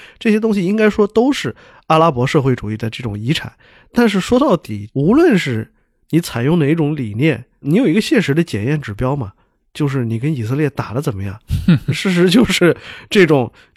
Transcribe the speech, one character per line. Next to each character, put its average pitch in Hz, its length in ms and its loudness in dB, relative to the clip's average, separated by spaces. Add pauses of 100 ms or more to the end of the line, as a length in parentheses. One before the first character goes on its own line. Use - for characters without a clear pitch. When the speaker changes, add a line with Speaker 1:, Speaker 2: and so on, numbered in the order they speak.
(200)
Speaker 1:
这 233 100 0
些 214 100 2
东 220 140 0
西 196 100 -2
应 196 120 -2
该 214 120 2
说 208 200 0
都 262 260 0
是 139 220 -6 (320)
阿 160 100 2
拉 165 140 4
伯 123 160 0
社 156 120 2
会 131 160 2
主 104 140 -10
义 110 80 -6
的 113 100 -6
这 110 140 -10
种 104 160 -8
遗 117 160 -4
产。 - 180 -6 (400)
但 240 160 4
是 196 120 0
说 240 200 0
到 262 160 4
底， 104 380 -10
无 156 220 2
论 320 200 6
是 117 360 -4 (380)
你 156 100 2
采 120 240 -4
用 165 160 2
哪 143 100 2
一 165 60 2
种 156 200 -2
理 110 200 -8
念， 131 280 0 (180)
你 143 120 -2
有 233 140 2
一 156 60 2
个 214 60 2
现 226 220 0
实 143 140 -2
的 170 80 0
检 107 240 -4
验 151 120 -2
指 110 140 -10
标 127 220 -4
嘛， 110 160 -8 (420)
就 151 140 -2
是 135 180 -2
你 113 140 -4
跟 151 160 -2
以 117 80 -6
色 113 100 -4
列 147 160 0
打 - 240 -8
得 139 80 -4
怎 120 140 -6
么 95 80 -8
样。 101 160 -10 (260)
Speaker 2:
<laughs> 160 260 2
Speaker 1:
事 185 200 -2
实 175 180 4
就 226 160 4
是 175 320 2 (320)
这 190 160 4
种， 139 260 2 (260)